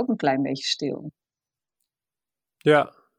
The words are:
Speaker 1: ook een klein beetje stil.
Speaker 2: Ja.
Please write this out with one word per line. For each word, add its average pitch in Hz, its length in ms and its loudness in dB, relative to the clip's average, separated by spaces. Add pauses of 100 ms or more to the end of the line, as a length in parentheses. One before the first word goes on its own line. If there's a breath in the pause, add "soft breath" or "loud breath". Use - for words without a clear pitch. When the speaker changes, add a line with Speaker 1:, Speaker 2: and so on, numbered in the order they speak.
Speaker 1:
ook 254 60 -2
een 226 80 0
klein 139 260 0
beetje 135 240 -4
stil. - 440 -6 (1500)
Speaker 2:
Ja. - 460 2 (160)